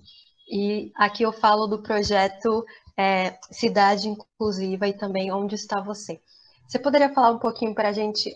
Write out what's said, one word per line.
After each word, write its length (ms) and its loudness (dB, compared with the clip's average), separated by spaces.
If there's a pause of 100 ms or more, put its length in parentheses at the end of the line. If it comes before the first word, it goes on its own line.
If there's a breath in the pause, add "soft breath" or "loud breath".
(500 soft breath)
E 460 -2
aqui 280 0
eu 100 0
falo 340 2
do 160 -4
projeto, 840 0 (320 soft breath)
é, 400 0 (140)
Cidade 560 2
Inclusiva 800 -4
e 60 0
também 400 -4
Onde 220 -4
Está 260 -4
Você. 400 -10 (460 soft breath)
Você 120 -4
poderia 340 4
falar 180 6
um 80 -2
pouquinho 360 -2
pra 160 0
gente, 440 -4